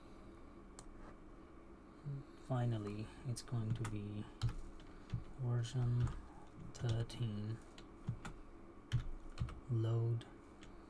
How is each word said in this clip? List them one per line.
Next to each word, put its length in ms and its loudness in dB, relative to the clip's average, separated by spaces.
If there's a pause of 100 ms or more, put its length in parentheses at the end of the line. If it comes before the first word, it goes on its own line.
(2500)
finally, 600 4 (220)
it's 120 0
going 420 2
to 60 0
be 140 0 (1400)
version 640 6 (680)
thirteen, 840 2 (2250)
load, 540 6 (640)